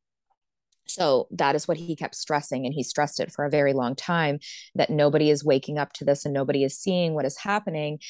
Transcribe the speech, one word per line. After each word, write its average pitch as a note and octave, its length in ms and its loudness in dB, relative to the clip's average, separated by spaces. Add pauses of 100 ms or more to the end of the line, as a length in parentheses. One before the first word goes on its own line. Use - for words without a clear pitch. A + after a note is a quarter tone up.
(880)
so C#3+ 440 2
that D3 240 2
is D3+ 120 -2
what E3 100 0
he E3+ 180 -6
kept - 200 -8
stressing, C#3+ 500 -2
and B2+ 80 -4
he C#3 100 -4
stressed - 360 -2
it - 120 -4
for - 120 -4
a D3 60 -2
very C#3+ 240 4
long B2+ 220 0
time, D#3+ 420 0 (380)
that - 160 0
nobody D3+ 400 4
is C#3+ 120 0
waking D3 360 2
up C#3+ 140 -4
to - 120 -12
this C#3 180 2
and C#3+ 100 -2
nobody C#3 300 0
is C3+ 140 0
seeing F3+ 380 0
what C#3+ 100 -2
is C#3+ 140 -4
happening, D#3+ 600 -4 (100)